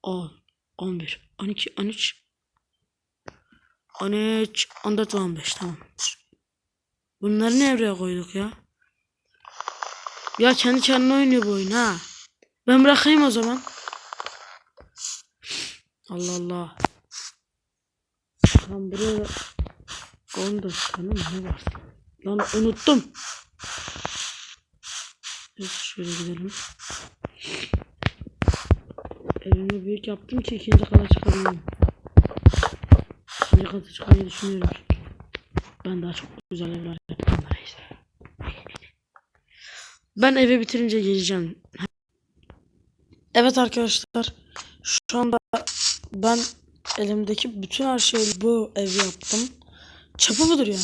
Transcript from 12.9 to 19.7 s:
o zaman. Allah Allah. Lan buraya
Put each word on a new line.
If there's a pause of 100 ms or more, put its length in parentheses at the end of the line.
o
zaman. (2500)
Allah
Allah. (1900)
Lan
buraya (1120)